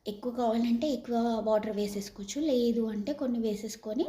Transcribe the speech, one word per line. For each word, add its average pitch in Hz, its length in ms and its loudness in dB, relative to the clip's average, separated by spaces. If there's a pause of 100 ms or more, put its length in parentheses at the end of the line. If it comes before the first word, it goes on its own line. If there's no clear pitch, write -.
ఎక్కువ 208 240 -4
కావాలంటే 233 580 2
ఎక్కువ 233 560 0
వాటర్ 214 300 2
వేసేసుకోవచ్చు, 202 720 -4
లేదు 240 340 4
అంటే 220 320 -2
కొన్ని 247 260 -2
వేసేసుకొని 214 680 -2